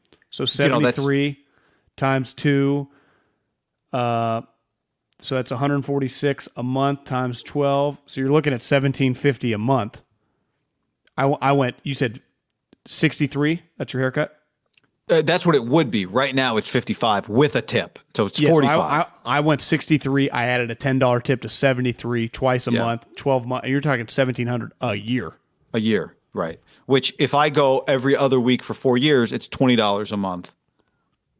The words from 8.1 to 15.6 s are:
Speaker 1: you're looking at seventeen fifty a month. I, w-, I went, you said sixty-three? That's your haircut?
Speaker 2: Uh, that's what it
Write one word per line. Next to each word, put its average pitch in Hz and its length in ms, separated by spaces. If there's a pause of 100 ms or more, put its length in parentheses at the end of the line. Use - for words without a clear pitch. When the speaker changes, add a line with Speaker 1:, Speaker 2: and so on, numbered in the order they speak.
Speaker 1:
you're 135 100
looking 147 220
at 120 100
seventeen 135 520
fifty 123 400
a 101 40
month. 113 440 (1120)
I, - 60
w-, 139 180
I 135 120
went, 131 300
you 139 120
said 120 260 (680)
sixty-three? 151 760 (160)
That's 135 140
your 131 100
haircut? 131 340 (720)
Speaker 2:
Uh, 160 140
that's 160 240
what 165 80
it 131 100